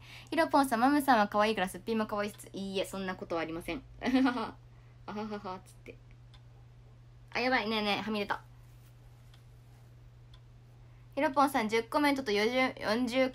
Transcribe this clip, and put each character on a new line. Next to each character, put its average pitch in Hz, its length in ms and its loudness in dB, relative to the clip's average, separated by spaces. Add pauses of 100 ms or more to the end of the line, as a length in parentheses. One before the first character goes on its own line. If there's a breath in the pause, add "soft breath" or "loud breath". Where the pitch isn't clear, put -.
(300 loud breath)
ヒ - 40 -6
ロ 320 140 2
ポ 311 120 4
ン 269 80 2
さ 247 80 -2
ん、 220 40 0
マ 247 100 6
ム 294 100 4
さ 269 140 4
ん 226 40 6
は 202 100 4
可 208 120 0
愛 214 120 4
い - 20 -8
か 208 60 -2
ら 185 80 0
す 208 100 -12
っ - 20 -16
ぴ 226 140 -4
ん 220 40 0
も 214 100 0
可 214 100 -4
愛 208 80 -2
い 208 40 -8
っ - 60 -14
す。 - 160 -18
い 196 220 -8
い 196 60 0
え、 - 40 -2
そ - 140 -8
ん 196 80 -6
な 185 80 -4
こ 190 120 -12
と 170 100 -4
は 165 60 -2
あ - 20 -4
り 160 80 -6
ま 170 100 -8
せ 170 120 -8
ん。 135 80 -10 (100)
<laughs> - 100 -20
あ 254 1120 -2
は 208 100 -6
は 214 160 -8
は、 190 260 -10
つ - 60 -20
っ - 40 -20 (100)
て。 - 120 -18 (1400)
あ、 - 60 -4
や 247 100 0
ば 254 120 2
い。 208 80 -4
ね 220 80 -2
え 214 60 0
ね 202 180 0
え、 - 20 -4
は 214 80 -6
み 214 80 -2
出 202 80 -4
た。 - 160 -6 (2750 soft breath)
ヒ 277 80 -2
ロ 302 80 2
ポ 285 140 4
ン 285 40 6
さ 269 140 0
ん、 214 60 -2
十 226 160 0
コ 302 160 0
メ 285 100 4
ン 277 60 2
ト 269 80 -4
と 214 80 -2
四 208 180 2
十、 254 280 2
四 233 280 0
十 262 280 0